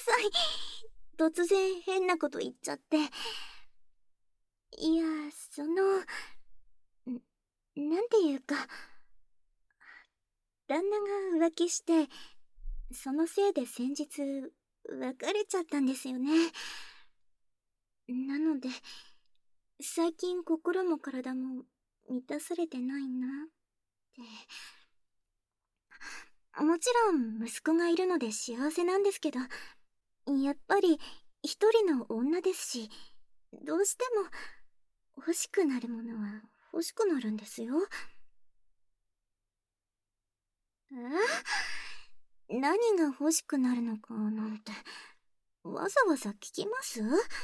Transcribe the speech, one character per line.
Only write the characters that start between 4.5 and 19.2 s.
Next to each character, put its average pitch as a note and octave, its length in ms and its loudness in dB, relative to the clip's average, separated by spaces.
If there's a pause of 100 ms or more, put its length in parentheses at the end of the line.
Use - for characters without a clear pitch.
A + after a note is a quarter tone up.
い D#4+ 180 2
や、 E4 80 2 (260)
そ - 360 -10
の、 F#4+ 320 4
ん-、 F#4 80 -4 (1700)
な D4+ 240 0
ん A#4 80 -2
て A#4 80 4
い D#4 200 6
う C4 40 -6
か、 - 260 -4 (2000)
旦 E4+ 220 2
那 G#4 120 2 (380)
が E4 100 6
浮 E4 40 2
気 E4+ 160 0
し - 160 -4
て、 D#4+ 240 4 (840)
そ - 180 -6
の D#4 140 2
せ G4+ 240 4
い - 20 -6
で B3+ 140 0
先 B3 240 -4
日 D4 180 -6 (760)
別 C4 480 -4
れ G#4 120 0
ち - 100 -4
ゃ F#4 60 2
っ E4+ 40 -4
た D4 160 0
ん C4+ 60 4
で C4 80 2
す C4 140 -8
よ B3+ 100 -4
ね。 D#4+ 320 4 (1600)
な C4 280 -4
の D#4 220 2
で、 B3+ 100 -4 (1120)